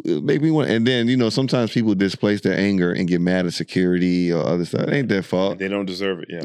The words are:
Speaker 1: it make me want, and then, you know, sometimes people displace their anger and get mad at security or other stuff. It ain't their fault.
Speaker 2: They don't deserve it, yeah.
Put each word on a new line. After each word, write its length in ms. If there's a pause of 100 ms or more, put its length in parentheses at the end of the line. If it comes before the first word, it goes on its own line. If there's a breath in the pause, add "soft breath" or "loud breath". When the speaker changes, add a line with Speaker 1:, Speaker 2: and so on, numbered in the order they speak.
Speaker 1:
it 200
make 180
me 80
want, 220
and 160
then, 200
you 80
know, 140
sometimes 420
people 220
displace 480
their 160
anger 340
and 160
get 140
mad 240
at 80
security 800
or 100
other 220
stuff. 220
It 60
ain't 160
their 120
fault. 380
Speaker 2:
They 80
don't 180
deserve 360
it, 60
yeah. 180